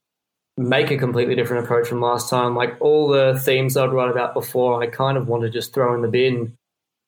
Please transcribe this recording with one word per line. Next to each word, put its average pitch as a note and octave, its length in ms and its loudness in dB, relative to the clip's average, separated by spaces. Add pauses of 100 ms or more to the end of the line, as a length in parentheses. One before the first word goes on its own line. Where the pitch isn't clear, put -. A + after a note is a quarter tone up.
(560)
make C3 340 0
a C#3 60 0
completely B2 380 0
different A#2+ 300 -2
approach A#2 240 0
from B2 120 -4
last A#2+ 300 -2
time. B2 240 0
Like, A#2+ 260 -2
all D3+ 280 2
the C3+ 340 4
themes C3 340 0
I'd C3 160 2
write B2 180 0
about A#2+ 240 -2
before, B2 480 0
I A#2+ 40 0
kind C3+ 320 -2
of A2+ 100 -2
want A#2 140 -2
to A2+ 80 -2
just A2+ 240 -8
throw B2 200 2
in A#2+ 80 -2
the A#2 60 0
bin A#2+ 480 0 (520)